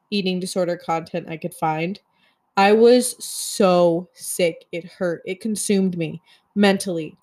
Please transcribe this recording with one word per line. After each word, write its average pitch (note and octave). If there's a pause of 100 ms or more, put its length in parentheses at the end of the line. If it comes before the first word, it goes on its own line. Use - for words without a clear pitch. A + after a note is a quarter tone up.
(120)
eating F#3
disorder F3+
content E3
I E3
could D#3+
find. E3 (560)
I G3
was A#3
so F3
sick. -
It E3+
hurt. F3
It F#3
consumed F#3+
me E3 (340)
mentally, G3